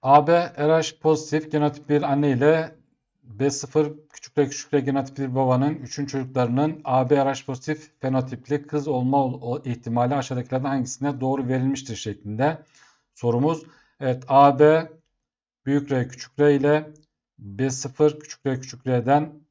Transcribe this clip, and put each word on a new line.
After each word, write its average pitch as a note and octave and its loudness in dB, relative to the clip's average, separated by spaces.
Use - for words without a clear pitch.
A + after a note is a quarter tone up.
A C#3 6
B D#3+ 4
R D3+ 2
H D#3+ 0
pozitif D#3 -2
genotip D3 -2
bir D3 2
anne C#3+ 0
ile D#3 2
B A#2+ -2
sıfır D3 -2
küçük - -10
R C#3+ 2
küçük - -10
R C#3+ 4
genotip C3+ -4
bir C3 -6
babanın C3 2
üçün C3+ -10
çocuklarının C3 -2
A C3 0
B D3 4
R C3+ 2
H C3+ -6
pozitif D3+ -10
fenotipli C3 -4
kız D3 -6
olma C3 0
ol-, B2 -6
o A#2+ -6
ihtimali A#2+ -2
aşağıdakilerden C3 -4
hangisine C3 -4
doğru C3 -4
verilmiştir C3 -4
şeklinde A2 -4
sorumuz. C3+ -2
Evet, B2+ -4
A C#3 6
B D#3 6
büyük C#3+ 0
R B2+ -2
küçük - -10
R D3 6
ile D3 2
B G#2 -4
sıfır D3 0
küçük - -12
R C3 -2
küçük - -14
R'den C3 2